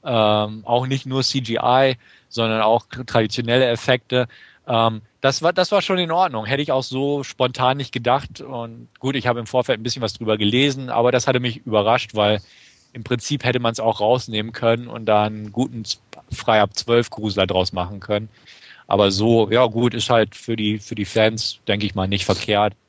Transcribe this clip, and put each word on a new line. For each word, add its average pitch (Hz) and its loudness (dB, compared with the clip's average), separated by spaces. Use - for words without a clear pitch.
Ähm, 107 0
auch 123 0
nicht 131 -4
nur 131 -2
C 131 -2
G 117 -4
I, 127 4
sondern 113 -2
auch 110 2
traditionelle 120 2
Effekte. 123 0
Ähm, 113 2
das 139 0
war, 170 2
das 180 0
war 202 2
schon 185 -2
in 175 -2
Ordnung. 160 0
Hätte 135 -2
ich 147 -2
auch 131 0
so 139 -4
spontan 127 0
nicht 139 -8
gedacht. 123 -2
Und 117 -12
gut, 135 -4
ich 123 -2
habe 120 0
im 113 -8
Vorfeld 127 0
ein 110 -10
bisschen 120 -6
was 110 -4
drüber 107 -2
gelesen, 127 0
aber 123 2
das 127 0
hatte 127 2
mich 123 -6
überrascht, 107 0
weil 104 2
im 117 -16
Prinzip 123 -4
hätte 123 0
man's 117 -2
auch 110 0
rausnehmen 110 -2
können 117 0
und 120 -8
dann 107 0
guten 117 -4
z-, - -8
frei 110 2
ab 101 0
zwölf 117 0
Grusler 101 -2
draus 92 0
machen 92 -6
können. 104 -4
Aber 101 4
so, 107 4
ja 120 6
gut, 117 0
ist 113 -4
halt 113 4
für - -6
die, 107 0
für - -12
die 104 -4
Fans, 110 0
denke 104 -2
ich 98 -6
mal, 95 -2
nicht 101 -2
verkehrt. 104 0